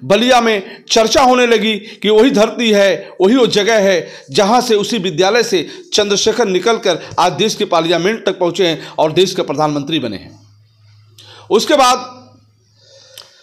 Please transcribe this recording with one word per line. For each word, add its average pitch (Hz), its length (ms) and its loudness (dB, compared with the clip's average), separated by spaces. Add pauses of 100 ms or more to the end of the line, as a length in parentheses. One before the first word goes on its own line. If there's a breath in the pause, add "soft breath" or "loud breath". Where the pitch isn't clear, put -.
बलिया 233 360 2
में 220 440 -4
चर्चा 226 380 2
होने 247 240 4
लगी 220 320 0
कि - 300 -8
वही 214 220 4
धरती 226 400 0
है, 196 400 2 (100)
वही 202 160 4
वो 247 100 4
जगह 202 360 0
है 190 480 -2
जहाँ 208 300 2
से, 240 140 0
उसी 208 240 -2
विद्यालय 185 440 0
से 165 260 -2 (260 loud breath)
चंद्रशेखर 208 520 0
निकलकर 190 720 -2
आज 175 140 2
देश 190 220 -2
के 208 100 -4
पार्लियामेंट 175 640 -2
तक 190 120 -2
पहुँचे 175 300 0
हैं 156 200 -6
और 156 240 -2
देश 185 220 0
के 180 80 -2
प्रधानमंत्री 151 560 -4
बने 117 180 -6
हैं। - 300 -20 (1040 loud breath)
उसके 233 240 2
बाद 254 240 4 (1400 soft breath)